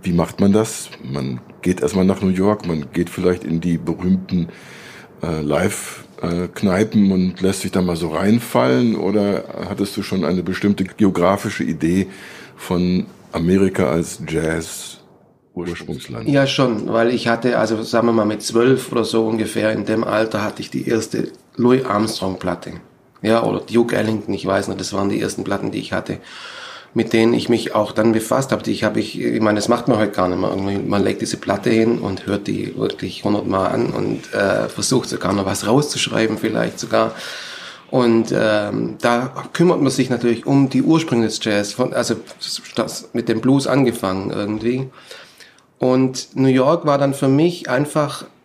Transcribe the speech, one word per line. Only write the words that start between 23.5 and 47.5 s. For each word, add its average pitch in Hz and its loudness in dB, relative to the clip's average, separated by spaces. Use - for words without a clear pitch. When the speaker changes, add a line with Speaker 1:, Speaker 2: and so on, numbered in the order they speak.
Speaker 2:
Duke 117 2
Ellington, 107 -2
ich 98 -6
weiß 98 0
nicht, 95 -6
das 98 -6
waren 101 0
die 110 0
ersten 104 -4
Platten, 98 -4
die - -4
ich - -8
hatte, 92 -6
mit 113 0
denen 113 6
ich - -2
mich 113 0
auch 107 2
dann 110 4
befasst 123 0
habe. 104 -4
Die 113 -2
hab 107 0
ich, - -4
ich 117 0
meine, 107 4
das 104 -2
macht 120 0
man 117 4
heute 104 0
gar 92 2
nicht 90 -2
mehr. 95 0
Irgendwie, 98 -2
man 101 0
legt 104 0
diese - -4
Platte 101 -2
hin 113 4
und 98 -6
hört 101 -2
die 101 -4
wirklich - -6
hundertmal 104 0
an 117 0
und, 107 -4
äh, 104 2
versucht - 0
sogar - -2
noch 101 0
was 98 -4
rauszuschreiben, 113 0
vielleicht 113 -2
sogar. 113 0
Und, 117 4
ähm, 107 0
da 123 0
kümmert 170 4
man 131 2
sich 131 0
natürlich 117 0
um 135 4
die 131 2
Ursprünge 156 4
des - -4
Jazz, 104 0
von, 127 -2
also 120 0
das, - -6
mit 117 -2
dem 113 0
Blues 135 4
angefangen 110 0
irgendwie. 110 -4
Und 127 0
New 135 4
York 131 4
war 139 4
dann 139 2
für 139 0
mich 160 2